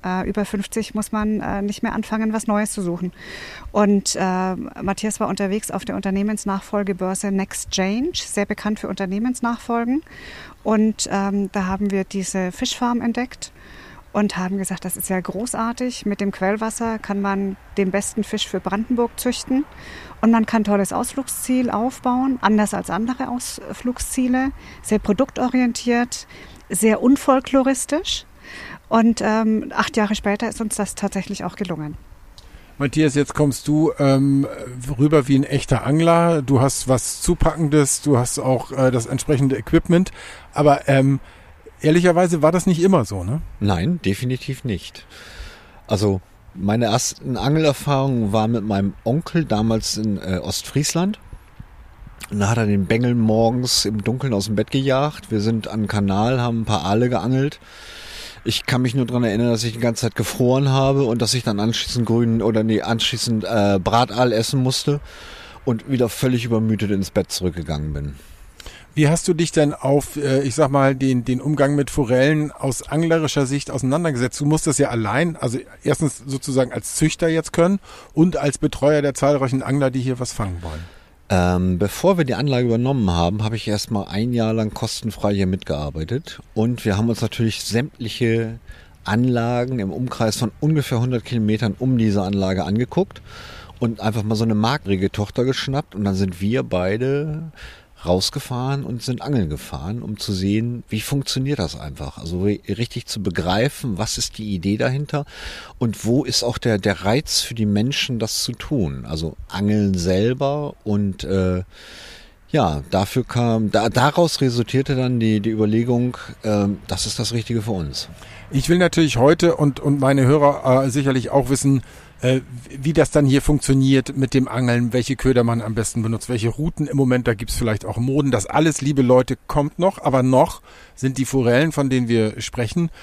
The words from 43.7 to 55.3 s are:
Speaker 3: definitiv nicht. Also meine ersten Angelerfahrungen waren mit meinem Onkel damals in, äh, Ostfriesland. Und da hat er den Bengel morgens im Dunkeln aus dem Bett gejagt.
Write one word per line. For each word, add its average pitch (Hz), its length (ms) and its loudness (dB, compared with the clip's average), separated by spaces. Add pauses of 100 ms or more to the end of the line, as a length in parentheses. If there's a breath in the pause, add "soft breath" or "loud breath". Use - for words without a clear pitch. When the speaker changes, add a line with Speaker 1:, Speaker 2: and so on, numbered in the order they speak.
Speaker 3:
definitiv 127 600 -4
nicht. - 420 -8 (840 loud breath)
Also 98 340 0 (320)
meine 107 320 0
ersten 120 520 -2
Angelerfahrungen 135 960 0
waren 113 180 2
mit 113 120 0
meinem 98 300 0 (100)
Onkel 151 420 -2
damals 110 520 0
in, 107 200 0
äh, 92 240 -4
Ostfriesland. 156 800 -2 (1120)
Und 104 80 -2
da 101 100 2
hat 117 80 2
er 113 80 2
den 101 200 2
Bengel 120 280 2
morgens 117 720 2
im 104 180 -2
Dunkeln 131 300 -2
aus 98 120 0
dem 107 100 -2
Bett 107 160 -2
gejagt. 139 600 0